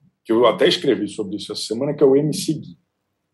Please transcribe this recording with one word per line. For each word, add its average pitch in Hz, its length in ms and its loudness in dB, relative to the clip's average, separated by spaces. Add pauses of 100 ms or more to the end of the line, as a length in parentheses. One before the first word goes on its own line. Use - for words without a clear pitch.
(240)
que - 80 -2
eu 117 140 4
até 110 220 4
escrevi 110 400 0
sobre 101 280 -8
isso - 160 -10
essa - 100 -10
semana, 135 320 -6
que 156 80 0
é 147 40 8
o 135 80 6
M 147 180 2
C - 220 -4
Gui. - 240 -14 (560)